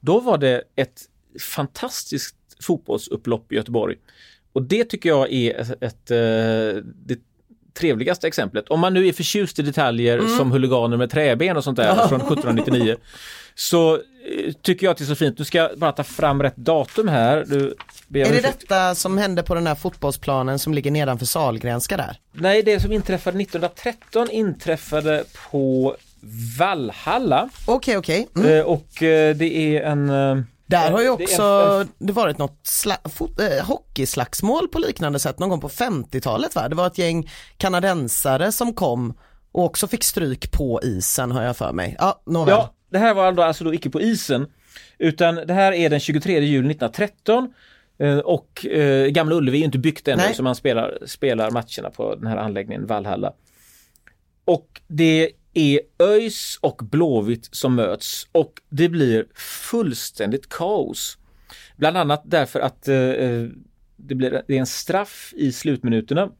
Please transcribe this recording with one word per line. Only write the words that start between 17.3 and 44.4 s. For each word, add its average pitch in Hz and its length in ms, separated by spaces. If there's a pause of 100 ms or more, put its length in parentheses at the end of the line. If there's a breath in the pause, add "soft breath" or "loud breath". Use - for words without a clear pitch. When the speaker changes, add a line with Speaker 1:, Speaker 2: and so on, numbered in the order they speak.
Speaker 1:
Du 139 280 (340)
ber 139 120
om 135 80
Speaker 2:
Är - 40
det 147 60
Speaker 1:
ursäkt. 269 220
Speaker 2:
detta 185 340
som 190 240
hände 190 240
på 180 120
den 170 120
här 151 80
fotbollsplanen 139 840
som 156 160
ligger 143 160
nedanför 131 360
Sahlgrenska 120 680
där? 135 200 (160)
Speaker 1:
Nej, 196 300
det 208 180
som 196 120
inträffade 190 460
nittonhundratretton 202 920
inträffade 156 960 (260)
på 131 460 (640)
Valhalla. 175 880 (180)
Speaker 2:
Okej, 240 300
okej. 185 400
Mm. 190 120 (100)
Speaker 1:
Eh, 156 60
och, 160 380
eh, 156 340
det 156 400
är 151 60
en, 143 280
eh, 139 260 (300)
Speaker 2:
Där 165 240
har 202 100
ju 233 60
Speaker 1:
det 262 40
är - 0
en, 226 120
Speaker 2:
också 190 200 (380)
Speaker 1:
en - 260
Speaker 2:
det 202 60
varit 190 260
något 139 240
sla-, - 460
fot-, - 320
eh, 160 240
hockeyslagsmål 202 1040
på 320 100
liknande 147 400
sätt 135 200
någon 185 100
gång 170 120
på - 80
femtiotalet, 185 840
va? 123 140
Det 131 60
var 180 120
ett 175 120
gäng 165 320 (260 loud breath)
kanadensare 175 960
som 240 220
kom 123 400 (380 soft breath)
och 180 120
också 180 240
fick - 160
stryk - 480
på 123 300
isen, 120 480
har 123 120
jag 120 140
för 71 160
mig. 90 260
Ja, 190 280
nåväl. 165 260
Speaker 1:
Ja, 220 220 (160)
det 185 80
här 220 160
var 185 300
alltså 160 200
då 160 100
icke 151 160
på 151 100
isen, 147 460 (520 loud breath)